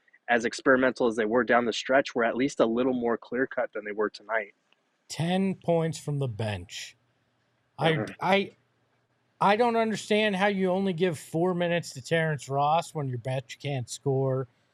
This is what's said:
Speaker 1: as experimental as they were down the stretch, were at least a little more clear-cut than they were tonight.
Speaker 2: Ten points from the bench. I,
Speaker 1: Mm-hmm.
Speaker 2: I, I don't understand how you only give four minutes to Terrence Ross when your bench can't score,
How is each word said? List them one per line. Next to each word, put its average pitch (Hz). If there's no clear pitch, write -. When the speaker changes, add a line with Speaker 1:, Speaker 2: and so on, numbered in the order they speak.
Speaker 1:
as 117
experimental 127
as 110
they 113
were 117
down 120
the 110
stretch, -
were 120
at 117
least 135
a 131
little 123
more 117
clear-cut 123
than 104
they 104
were 104
tonight. 104
Speaker 2:
Ten 185
points 165
from 147
the 139
bench. 104
I, 160
Speaker 1:
Mm-hmm. 139
Speaker 2:
I, 196
I 196
don't 233
understand 214
how 196
you 190
only 190
give 165
four 170
minutes 175
to 135
Terrence 160
Ross 147
when 143
your 123
bench 131
can't 135
score, 135